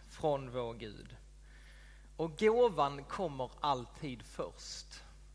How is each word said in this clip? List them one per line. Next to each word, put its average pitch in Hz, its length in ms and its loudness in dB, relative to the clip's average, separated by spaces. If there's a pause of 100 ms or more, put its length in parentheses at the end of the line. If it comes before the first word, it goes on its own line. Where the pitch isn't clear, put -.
från 139 420 2
vår 120 240 -2
Gud. 107 420 -12 (1000)
Och 160 220 -2
gåvan 175 680 4
kommer 135 460 -4 (100)
alltid 127 640 -2
först. - 640 -10 (480)